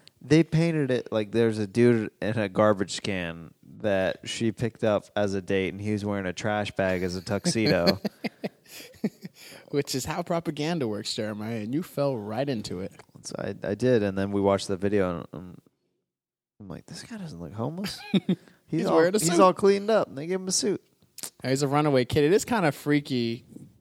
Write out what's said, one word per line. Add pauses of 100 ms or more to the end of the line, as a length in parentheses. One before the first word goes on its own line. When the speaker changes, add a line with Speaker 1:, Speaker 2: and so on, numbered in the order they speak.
(220)
Speaker 1:
they
painted
it
like
there's
a
dude (100)
in
a
garbage
can (280)
that
she
picked
up (100)
as
a
date,
and
he
was
wearing
a
trash
bag
as
a
tuxedo.
Speaker 2:
<laughs> (1600)
Which
is
how
propaganda
works,
Jeremiah,
and
you
fell
right
into
it. (320)
Speaker 1:
So
I, (140)
I
did,
and
then
we
watched
the
video,
and,
and (1000)
I'm
like,
"This
guy
doesn't
look
homeless."
Speaker 2:
<laughs>
Speaker 1:
He's (400)
Speaker 2:
He's
Speaker 1:
all,
Speaker 2:
wearing
a
Speaker 1:
he's
Speaker 2:
suit.
Speaker 1:
all
cleaned
up,
and
they
gave
him
a
suit. (600)
Speaker 2:
He's
a
runaway
kid.
It
is
kinda
freaky. (380)